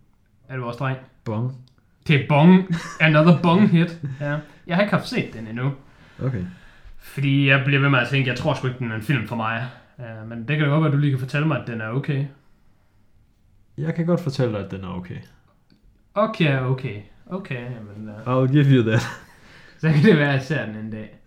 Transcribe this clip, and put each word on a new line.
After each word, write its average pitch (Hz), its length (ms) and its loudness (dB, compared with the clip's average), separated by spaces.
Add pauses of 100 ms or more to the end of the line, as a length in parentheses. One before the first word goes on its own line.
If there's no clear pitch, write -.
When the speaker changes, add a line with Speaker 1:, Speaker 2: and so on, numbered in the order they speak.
(480)
Speaker 1:
Er 139 60 -16
det 127 80 -8
vores 117 140 -8
dreng? 131 220 -4 (260)
Speaker 2:
Bong. 117 320 -4 (520)
Speaker 1:
Det 156 140 4
er - 60 -6
Bong. 175 400 6 (320)
Another 156 420 6
Bong 180 280 4
Speaker 2:
<laughs> 175 60 4
Speaker 1:
hit. 170 240 0 (200)
Ja. 147 180 -4 (280)
Jeg 170 100 -2
har 196 60 4
ikke 208 120 -2
haft - 140 -2
set - 260 -4
den 113 120 -12
endnu. 123 260 -4 (500)
Speaker 2:
Okay. 113 220 -4 (540)
Speaker 1:
Fordi 139 500 0
jeg 135 160 4
bliver 143 160 2
ved 139 100 2
med 135 80 4
at 117 100 0
tænke, 135 220 0
jeg 117 80 -4
tror 151 160 0
sgu - 120 -4
ikke, 123 120 -6
den 120 120 -4
er 110 60 -6
en 107 60 -8
film 113 260 -2
for 117 80 -8
mig. 113 320 -4 (320)
Øh, 110 280 -14
men 117 100 -12
det 117 180 -4
kan - 40 0
da 156 60 2
godt 143 140 2
være, 160 60 2
at 143 60 2
du 139 60 2
lige 147 120 2
kan 131 100 0
fortælle 147 280 -2
mig, 131 120 -2
at 117 60 -12
den 113 140 -8
er 110 80 -8
okay. 135 360 -4 (1500)
Speaker 2:
Jeg 160 160 -4
kan 165 120 -2
godt 170 140 2
fortælle 127 320 -2
dig, 101 120 -6
at 92 60 -14
den 95 140 -10
er 92 40 -10
okay. 90 280 -10 (1000)
Speaker 1:
Okay, 185 460 0
okay. 127 400 -4 (260)
Okay, 175 380 -8
jamen, 107 440 -14
øh. 107 80 -14 (280)
Speaker 2:
I'll 131 80 0
give 147 120 6
you 135 260 8
that. 113 100 2 (420)
Speaker 1:
<laughs> - 380 -20
Så 156 120 2
kan 147 100 4
det 208 140 8
være, 147 120 2
at 139 60 0
jeg 135 80 0
ser 127 240 -6
den 107 100 -10
en 110 140 -10
dag. 110 260 -14 (100)